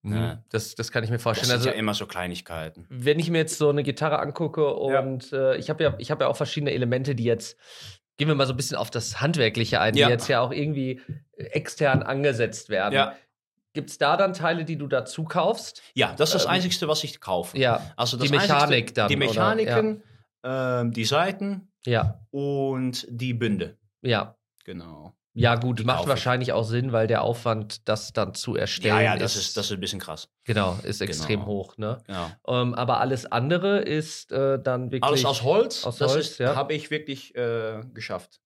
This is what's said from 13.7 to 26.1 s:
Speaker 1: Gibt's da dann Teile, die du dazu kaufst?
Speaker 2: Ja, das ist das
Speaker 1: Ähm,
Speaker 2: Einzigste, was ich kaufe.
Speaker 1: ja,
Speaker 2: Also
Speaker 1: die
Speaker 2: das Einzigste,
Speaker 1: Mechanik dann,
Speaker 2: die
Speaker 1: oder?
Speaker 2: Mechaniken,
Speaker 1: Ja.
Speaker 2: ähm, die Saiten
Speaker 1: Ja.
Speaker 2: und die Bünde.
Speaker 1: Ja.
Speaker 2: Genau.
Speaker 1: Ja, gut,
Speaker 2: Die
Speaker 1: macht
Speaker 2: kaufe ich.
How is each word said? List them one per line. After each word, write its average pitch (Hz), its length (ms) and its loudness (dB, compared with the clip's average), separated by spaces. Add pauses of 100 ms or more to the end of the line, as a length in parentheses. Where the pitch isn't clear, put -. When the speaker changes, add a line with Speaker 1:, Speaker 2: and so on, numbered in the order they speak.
Speaker 1:
Gibt's - 240 -8
da 151 180 4
dann 190 180 4
Teile, 165 300 -2
die 160 140 -6
du 143 100 -8
dazu 139 380 -2
kaufst? 185 560 -2 (140)
Speaker 2:
Ja, 127 200 2
das - 140 4
ist - 60 2
das - 100 4
Speaker 1:
Ähm, 165 60 0
Speaker 2:
Einzigste, 180 360 0
was 151 160 0
ich - 160 -10
kaufe. 92 380 -2
Speaker 1:
ja, 123 240 4 (160)
Speaker 2:
Also 120 180 0
Speaker 1:
die 135 140 0
Speaker 2:
das - 20 4
Einzigste, 160 240 4
Speaker 1:
Mechanik 143 380 4
dann, 107 160 2
Speaker 2:
die - 80 2
Speaker 1:
oder? 139 80 2
Speaker 2:
Mechaniken, 208 800 2 (420)
Speaker 1:
Ja. 127 360 0
Speaker 2:
ähm, 117 120 0
die 113 100 -2
Saiten 190 680 0 (120)
Speaker 1:
Ja. 110 360 2 (100)
Speaker 2:
und 135 800 -2
die 123 240 -4
Bünde. 104 440 -2 (240)
Speaker 1:
Ja. - 360 0 (260)
Speaker 2:
Genau. 82 500 -16 (200)
Speaker 1:
Ja, 117 220 4
gut, 117 240 -2
Speaker 2:
Die 107 40 -4
Speaker 1:
macht 127 140 2
Speaker 2:
kaufe 90 80 0
ich. 135 60 0